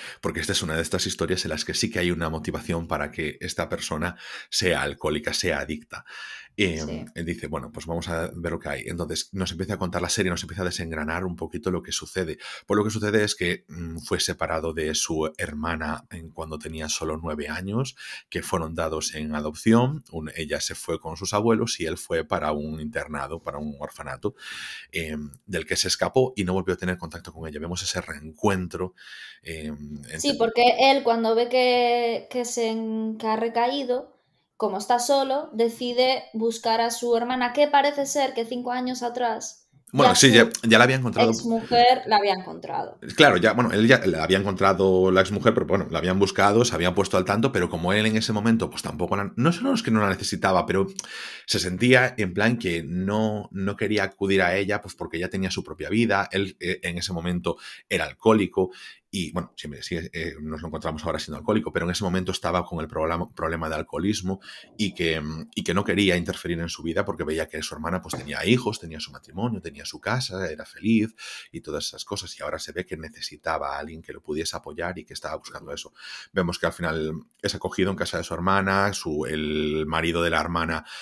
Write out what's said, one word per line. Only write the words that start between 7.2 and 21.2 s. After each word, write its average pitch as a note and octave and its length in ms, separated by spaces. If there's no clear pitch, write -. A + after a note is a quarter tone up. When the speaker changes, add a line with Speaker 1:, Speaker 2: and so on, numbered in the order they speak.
Speaker 1:
dice, E2 220
"Bueno, C#2+ 260
pues D#2+ 140
vamos E2+ 220
a E2+ 260
ver E2+ 180
lo E2 60
que - 100
hay". C#2 180
Entonces E2+ 460
nos F#2+ 200
empieza F#2 220
a F2 40
contar F2+ 240
la F2 80
serie, F#2+ 200
nos F2 120
empieza F#2 200
a F2+ 40
desengranar E2 580
un F2+ 120
poquito E2+ 340
lo F2 120
que F#2 100
sucede. E2 460
Pues G2+ 100
lo G#2 80
que A2 60
sucede G#2+ 340
es G#2 100
que, F2 340
mm, E2 320
fue - 200
separado E2 540
de D#2 200
su D#2 440
hermana D#2 720
en, E2 200
cuando D#2 280
tenía D#2 300
solo D#2 340
nueve D2+ 260
años, G2 480
que E2+ 140
fueron E2 320
dados D#2+ 400
en D2+ 200
adopción. A2+ 760
Un, D#2 240
ella D2+ 260
se - 140
fue - 260
con D#2+ 160
sus F2 160